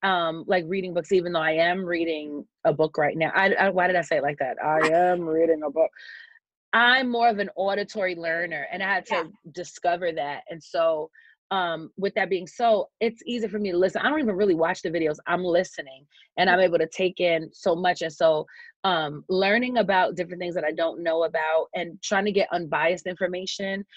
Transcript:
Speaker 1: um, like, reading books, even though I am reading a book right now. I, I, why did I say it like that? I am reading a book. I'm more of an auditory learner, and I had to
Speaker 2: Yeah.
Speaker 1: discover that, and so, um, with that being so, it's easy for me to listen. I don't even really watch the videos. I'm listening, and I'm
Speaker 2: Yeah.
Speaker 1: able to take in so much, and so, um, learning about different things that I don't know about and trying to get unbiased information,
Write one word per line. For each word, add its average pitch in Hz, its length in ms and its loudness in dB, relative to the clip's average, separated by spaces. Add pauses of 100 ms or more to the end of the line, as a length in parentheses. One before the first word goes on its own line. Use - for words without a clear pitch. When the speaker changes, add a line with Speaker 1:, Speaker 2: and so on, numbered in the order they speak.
Speaker 1:
um, 170 440 0
like, 185 200 2
reading 185 260 -4
books, 170 180 -4
even 175 220 2
though 165 80 0
I 160 100 2
am 175 320 2
reading 160 600 -4 (200)
a 160 80 4
book 151 240 0
right 147 200 2
now. 160 180 0
I, 196 180 4
I, 196 160 2
why 180 180 2
did 180 80 2
I 175 60 2
say 160 160 -2
it 135 60 0
like 147 160 -4
that? 131 240 -4
I 156 260 2
am 180 320 4
reading 160 420 2
a 151 60 -4
book. 160 220 0 (840)
I'm 247 360 4
more 233 200 2
of 214 100 2
an 196 160 -4
auditory 196 600 -2
learner, 165 560 -4
and 180 100 -8
I 196 100 -2
had 185 160 -2
to - 80 -4
Speaker 2:
Yeah. 170 80 0 (280)
Speaker 1:
discover 175 600 -4
that, 143 360 -6
and 160 140 -12
so, 160 480 0 (380)
um, 170 460 -2
with 196 200 -4
that 190 140 0
being 175 160 -2
so, 214 440 2 (100)
it's 233 260 -2
easy 240 220 -4
for 196 100 -8
me 202 140 -2
to 175 60 0
listen. 185 240 2
I 226 80 2
don't 302 100 0
even 214 160 0
really 196 180 4
watch 165 280 0
the 180 80 -4
videos. 160 260 0 (120)
I'm 180 180 0
listening, 151 600 -2 (320)
and 185 120 4
I'm 180 100 6
Speaker 2:
Yeah. 185 60 6
Speaker 1:
able 170 140 4
to 160 80 2
take 185 340 -2
in 165 320 0
so 185 200 0
much, 175 280 0
and 165 100 -4
so, 156 340 2 (380)
um, 156 460 -2
learning 214 480 2
about 185 380 2
different 175 260 -6
things 175 140 -6
that 165 100 -2
I 156 80 0
don't 165 280 -4
know 165 220 0
about 160 500 0
and 175 300 -8
trying 202 220 0
to 208 80 0
get 190 180 2
unbiased 165 560 -2
information, 190 800 -6 (120)